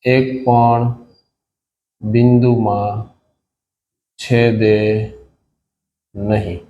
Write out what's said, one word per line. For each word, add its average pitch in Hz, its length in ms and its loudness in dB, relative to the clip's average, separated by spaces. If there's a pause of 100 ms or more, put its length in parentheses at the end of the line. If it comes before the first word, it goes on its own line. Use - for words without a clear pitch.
એક 131 220 2 (180)
પણ 120 380 2 (1160)
બિંદુમાં 110 1000 0 (1160)
છેદે 110 580 2 (1400)
નહીં. 104 540 -4